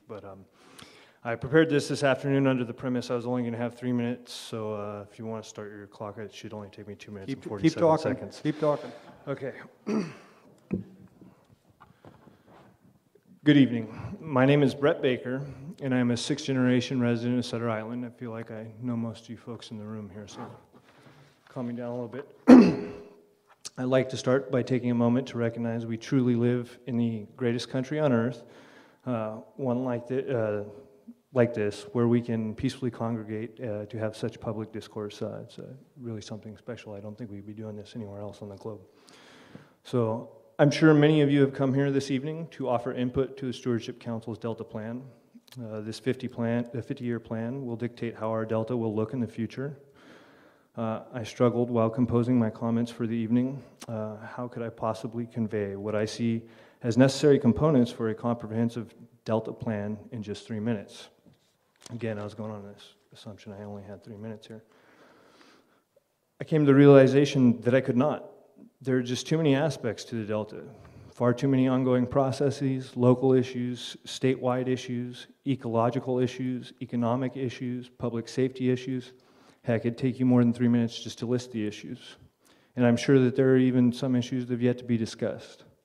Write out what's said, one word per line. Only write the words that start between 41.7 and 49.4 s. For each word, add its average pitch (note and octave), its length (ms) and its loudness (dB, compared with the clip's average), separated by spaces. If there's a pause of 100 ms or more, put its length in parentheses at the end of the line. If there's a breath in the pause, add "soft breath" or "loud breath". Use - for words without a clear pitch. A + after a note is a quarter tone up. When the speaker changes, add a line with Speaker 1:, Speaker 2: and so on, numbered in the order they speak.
Speaker 1:
here C#3 180 2
this C#3 180 0
evening D#3 420 -4
to C3 180 -6
offer B2 240 -2
input B2+ 420 -2
to C3+ 100 -10
the B2 60 -4
Stewardship A#2+ 480 -4
Council's A2+ 380 -8
Delta A2+ 260 -8
Plan. A2+ 400 -10 (580)
Uh, A2 200 -8
this A2 180 -10
fifty B2+ 300 -2
plan, A#2+ 420 -2
the A#2 100 -6
fifty-year A#2+ 380 -6
plan A#2+ 460 -6
will A#2 100 -6
dictate A#2 400 -6
how A2 140 -4
our A2+ 160 -2
Delta A2 320 -2
will A2+ 180 -2
look A2 160 -2
in C3 80 -4
the A2+ 80 -2
future. C3 500 -6 (1000 loud breath)